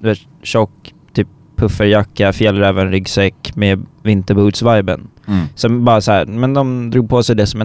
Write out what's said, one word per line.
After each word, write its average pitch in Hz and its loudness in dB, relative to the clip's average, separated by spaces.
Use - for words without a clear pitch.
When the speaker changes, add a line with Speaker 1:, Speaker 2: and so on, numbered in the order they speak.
Speaker 1:
du 110 -2
vet, 104 -2
tjock, - -4
typ - 0
pufferjacka, 101 0
fjällräven, 98 0
ryggsäck 95 -4
med 98 0
vinterboots-viben. 104 0
Speaker 2:
Mm. 92 0
Speaker 1:
Som 120 0
bara 113 4
så 107 0
här, 92 2
men 123 -2
de 127 -2
drog 120 0
på 120 2
sig 113 0
det 104 0
som 107 -6